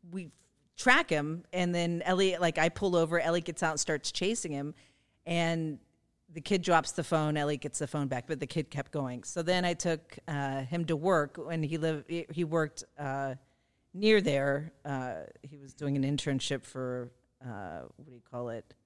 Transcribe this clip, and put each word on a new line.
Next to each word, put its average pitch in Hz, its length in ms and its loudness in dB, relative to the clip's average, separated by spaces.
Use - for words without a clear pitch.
we 175 180 -8
track 269 320 6
him, 156 420 0
and 175 240 0
then 170 300 0
Elliot, 185 340 4
like, 170 180 2
I 160 120 4
pull 180 260 0
over, 165 240 4
Elliot 165 260 2
gets 165 180 -4
out 160 80 2
and 151 80 -2
starts - 340 -2
chasing 185 400 -2
him, 143 220 -6
and 165 540 0
the 160 80 -10
kid 190 200 2
drops 170 320 4
the 170 100 -2
phone, 151 320 2
Elliot 147 260 0
gets - 180 -6
the 147 80 -2
phone 147 200 -2
back, 127 200 -4
but 156 120 -4
the 143 80 -4
kid - 220 -4
kept 139 220 -6
going. 127 320 -4
So - 180 -6
then 180 240 2
I 175 80 2
took, 165 440 -2
uh, 139 340 -2
him 160 240 -2
to 160 100 2
work 151 420 2
when 160 260 -4
he 151 140 -2
lived, 156 320 -2
he, 170 220 -4
he 160 140 -2
worked, 156 380 -2
uh, 139 360 -4
near 208 280 6
there. 143 500 2
Uh, 131 300 -4
he 139 160 -18
was 139 160 -20
doing 143 240 0
an 135 60 4
internship 135 600 0
for, 123 480 -6
uh, 98 380 -10
what - 100 -20
do 151 80 -20
you 120 80 -20
call 123 180 -6
it? 113 240 -10